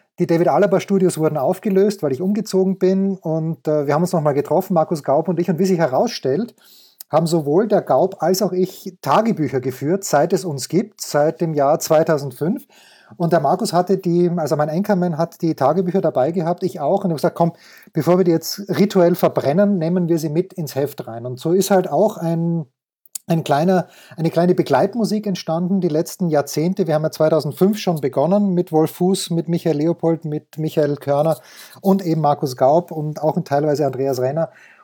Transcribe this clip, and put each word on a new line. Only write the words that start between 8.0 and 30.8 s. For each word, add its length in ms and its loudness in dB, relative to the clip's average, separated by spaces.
als 180 2
auch 120 0
ich 500 -4
Tagebücher 580 0
geführt, 440 -4
seit 280 2
es 120 0
uns 240 -8
gibt, 320 -2
seit 400 0
dem 120 -2
Jahr 280 2
zweitausendfünf. 840 0
Und 160 -2
der 80 4
Markus 320 0
hatte 260 0
die, 380 0
also 180 -2
mein 160 0
Anchorman 480 0
hat 240 -6
die 140 0
Tagebücher 440 0
dabei 300 0
gehabt, 320 -4
ich 160 -4
auch. 240 -2
Und 80 0
ich 40 -2
hab 20 -4
gesagt, 180 -2
komm, 180 0
bevor 240 2
wir 80 4
die 60 2
jetzt 380 -2
rituell 480 4
verbrennen, 640 2
nehmen 300 0
wir 120 0
sie 80 -4
mit 240 -4
ins 240 -10
Heft 320 -4
rein. 180 -10
Und 140 -10
so 100 -2
ist 220 2
halt 180 2
auch 280 2
ein 480 -2
ein 180 0
kleiner, 440 2
eine 140 -2
kleine 240 2
Begleitmusik 720 0
entstanden, 540 -2
die 80 0
letzten 400 -2
Jahrzehnte. 580 0
Wir 80 0
haben 100 0
ja 60 -2
zweitausendfünf 680 2
schon 220 -2
begonnen 540 0
mit 180 -2
Wolf 200 2
Fuß, 380 0
mit 180 -2
Michael 280 0
Leopold, 480 0
mit 340 -8
Michael 380 0